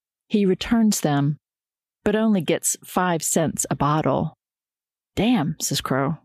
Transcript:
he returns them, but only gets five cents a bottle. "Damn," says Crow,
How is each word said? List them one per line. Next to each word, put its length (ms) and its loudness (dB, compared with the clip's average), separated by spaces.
he 200 2
returns 540 2
them, 360 0
but 140 0
only 240 2
gets 420 -2
five 400 -2
cents 460 0
a 80 -4
bottle. 580 0
"Damn," 440 0
says 200 -4
Crow, 440 -2